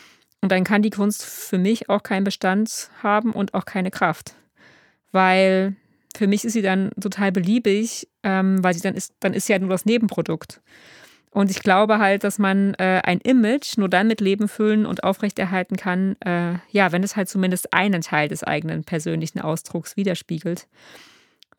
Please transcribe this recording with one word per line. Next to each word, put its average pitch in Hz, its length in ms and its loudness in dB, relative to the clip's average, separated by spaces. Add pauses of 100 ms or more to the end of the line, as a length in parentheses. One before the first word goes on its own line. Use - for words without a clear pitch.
(420)
Und 190 100 2
dann 185 120 4
kann 208 200 4
die 214 80 0
Kunst 208 340 -2
für - 320 -6
mich 196 320 0
auch - 140 0
keinen 196 200 -2
Bestand 196 640 -2 (120)
haben 214 300 2
und 196 240 -4
auch 190 100 -4
keine 185 240 -4
Kraft. - 460 -4 (760)
Weil 190 640 4 (400)
für 208 120 0
mich 208 180 2
ist 226 80 -4
sie 226 80 0
dann 190 300 0 (100)
total 196 300 -2
beliebig, 208 760 0 (160)
ähm, 190 400 2
weil 185 120 4
sie 170 60 -6
dann 190 140 -2
ist, - 240 -10
dann 190 140 0
ist - 140 -4
sie 220 60 4
ja 190 60 2
nur 185 100 -2
das 185 160 -2
Nebenprodukt. 208 760 -2 (720)
Und 202 200 2
ich - 100 -8
glaube 208 380 4
halt, 196 240 2
dass 202 160 -2
man, 196 360 2
äh, 185 280 2
ein 175 160 0
Image 247 580 2
nur 196 120 2
dann 190 180 4
mit 226 140 0
Leben 202 260 2
füllen 214 380 0
und - 180 -4
aufrechterhalten 190 720 -2
kann, 190 460 -2
äh, 175 320 -2 (160)
ja, 190 220 2
wenn 180 120 0
es 202 120 -6
halt 190 140 -2
zumindest 185 440 -2
einen 180 280 2
Teil 151 260 0
des 151 160 -8
eigenen 156 400 -4
persönlichen 160 560 -4
Ausdrucks - 580 -6
widerspiegelt. 175 680 -4 (920)